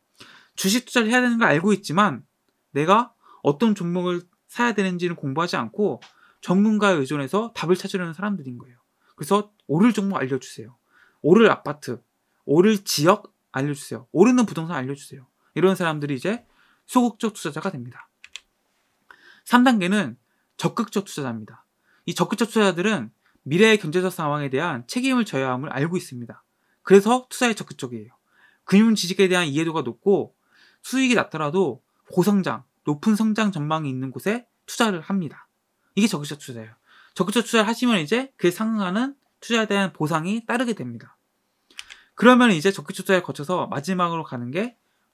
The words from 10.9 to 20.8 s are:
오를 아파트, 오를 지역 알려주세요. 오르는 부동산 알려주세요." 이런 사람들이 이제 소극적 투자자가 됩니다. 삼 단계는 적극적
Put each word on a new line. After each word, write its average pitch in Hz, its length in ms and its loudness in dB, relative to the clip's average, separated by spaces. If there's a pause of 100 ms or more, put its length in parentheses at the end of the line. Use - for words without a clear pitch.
오를 190 300 8
아파트, 131 520 -6 (420)
오를 196 400 4
지역 175 500 0 (180)
알려주세요. 135 600 -8
오르는 240 340 6
부동산 165 300 -6
알려주세요." 139 500 -10 (280)
이런 180 220 2
사람들이 151 380 -4
이제 180 300 -6 (420)
소극적 233 480 0
투자자가 160 360 -8
됩니다. 123 380 -14 (1400)
삼 247 200 4
단계는 190 520 2 (400)
적극적 - 480 -4